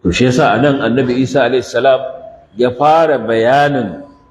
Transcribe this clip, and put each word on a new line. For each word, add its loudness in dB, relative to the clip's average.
To, 0
shi 0
yasa 2
a 0
nan 2
annabi -2
Isa 0
alayhi 0
salam 0
ya 0
fara 2
bayanin 0